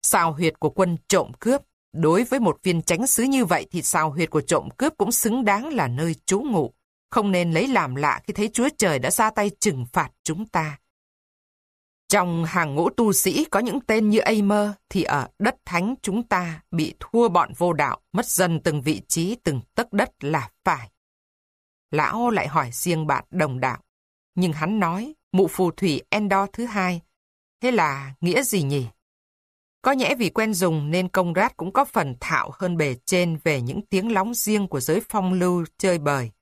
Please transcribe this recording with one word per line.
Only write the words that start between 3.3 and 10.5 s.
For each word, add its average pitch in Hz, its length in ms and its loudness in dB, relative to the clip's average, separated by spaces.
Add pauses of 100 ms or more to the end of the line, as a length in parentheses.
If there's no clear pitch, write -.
vậy 165 260 0
thì 175 100 -4
xào 156 300 0
huyệt 156 180 0
của 151 120 0
trộm - 360 0
cướp 285 200 0
cũng - 140 0
xứng 233 340 0
đáng 220 280 0
là 185 140 0
nơi 147 280 -2 (100)
trú 202 160 0
ngụ. 202 320 -2 (360)
Không 202 220 2
nên 175 200 2
lấy 165 160 2
làm 170 280 0
lạ 143 280 0
khi 208 100 -8
thấy 208 200 -2
Chúa 247 240 2
Trời 160 220 2
đã 131 120 0
ra 220 180 2
tay 208 300 -2
trừng 135 340 0
phạt 151 160 0 (140)
chúng 175 220 -6
ta. 156 340 -4 (1300)